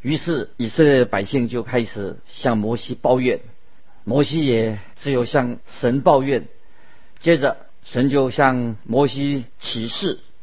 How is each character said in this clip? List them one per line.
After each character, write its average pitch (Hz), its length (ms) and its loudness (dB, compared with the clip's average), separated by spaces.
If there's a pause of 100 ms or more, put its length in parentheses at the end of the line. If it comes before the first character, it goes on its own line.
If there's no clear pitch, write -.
于 147 160 0
是 151 400 -2
以 117 120 -2
色 160 140 4
列 135 220 8
百 101 180 0
姓 120 260 0
就 117 120 -4
开 120 220 0
始 101 340 -6 (100)
向 120 300 0
摩 110 200 0
西 120 180 -8
抱 127 240 2
怨， 123 220 0 (640)
摩 135 180 4
西 151 220 0
也 113 340 2 (160)
只 - 160 -4
有 123 140 2
向 123 320 0 (100)
神 127 340 0
抱 143 220 6
怨。 135 240 0 (720)
接 165 160 6
着 135 220 2 (260)
神 127 260 0
就 135 200 4
向 123 560 2
摩 135 220 4
西 139 380 -2 (140)
起 117 300 -6
誓 147 300 -4 (240)